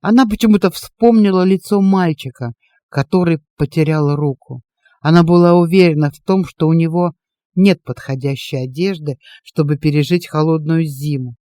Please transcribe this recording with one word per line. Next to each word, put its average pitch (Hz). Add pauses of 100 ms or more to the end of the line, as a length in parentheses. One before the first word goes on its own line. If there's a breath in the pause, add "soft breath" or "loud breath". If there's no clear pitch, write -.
Она 233
почему-то 208
вспомнила 208
лицо 196
мальчика, 170 (360)
который 165 (160)
потерял 151
руку. 135 (380)
Она 165
была 175
уверена 170
в -
том, 190
что -
у 160
него 165 (420)
нет 185
подходящей 135
одежды, 151 (240 soft breath)
чтобы 147
пережить 147
холодную 160
зиму. 135 (140)